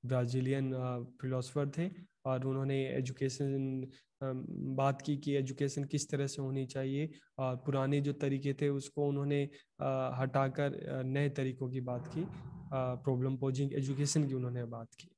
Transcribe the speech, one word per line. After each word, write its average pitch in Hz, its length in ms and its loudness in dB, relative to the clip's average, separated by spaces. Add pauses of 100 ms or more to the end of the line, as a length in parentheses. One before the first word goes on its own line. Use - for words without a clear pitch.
ब्राज़ीलियन, 127 680 2
अ, 127 260 -2
फिलोसोफर 131 800 -2
थे 175 120 0 (340)
और 131 200 0
उन्होंने 135 440 2
एजुकेशन, 131 960 0 (400)
अम, 131 280 -4
बात 135 520 2
की 147 140 0
कि 143 160 -2
एजुकेशन 139 520 0
किस 143 260 -2
तरह 139 160 0
से 139 160 -4
होनी 135 240 -2
चाहिए 135 440 -2 (280)
और 127 180 0
पुराने 139 440 2
जो 143 120 2
तरीके 139 420 0
थे 143 140 2
उसको 143 400 0
उन्होंने, 143 420 2 (300)
अ, 131 340 2
हटाकर, 135 760 2
अ, 131 140 -2
नए 139 260 2
तरीकों 131 420 -2
की 131 100 -2
बात 123 340 -4
की। 156 80 0
अ, 131 720 -4
प्रॉब्लम 131 420 2
पोजिंग 135 380 0
एजुकेशन 143 540 2
की 135 60 0
उन्होंने 123 300 -2
बात 113 240 -8 (120)
की। - 180 -18